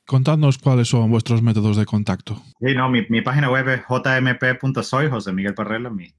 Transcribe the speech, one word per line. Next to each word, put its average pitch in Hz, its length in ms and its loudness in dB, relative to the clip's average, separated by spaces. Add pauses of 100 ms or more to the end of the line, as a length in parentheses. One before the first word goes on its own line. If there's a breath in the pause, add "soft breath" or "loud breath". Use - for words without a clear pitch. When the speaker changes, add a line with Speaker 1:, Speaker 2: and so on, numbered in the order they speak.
Speaker 1:
Contadnos 139 520 2
cuáles 127 280 2
son 113 240 2
vuestros 113 320 2
métodos 107 340 2
de 107 80 2
contacto. 104 560 -4 (200)
Speaker 2:
Sí, 131 160 0
no, 131 120 0
mi, 120 200 0
mi 113 140 0
página 135 280 0
web 131 200 0
es 127 140 -2
J 127 340 0
M 127 180 2
P 127 180 0
punto 127 300 -4
soy, 139 260 0
José 101 220 -4
Miguel 98 220 -2
Parrela, 110 360 -6
mis, 90 280 -12